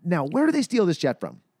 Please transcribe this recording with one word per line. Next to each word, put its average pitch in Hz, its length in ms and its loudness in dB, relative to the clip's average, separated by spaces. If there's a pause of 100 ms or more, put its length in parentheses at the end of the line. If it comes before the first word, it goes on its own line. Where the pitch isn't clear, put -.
now, 170 200 0
where 233 200 0
do 311 80 2
they 294 80 0
steal 226 240 0
this 170 120 0
jet 127 220 -2
from? 71 220 -10 (180)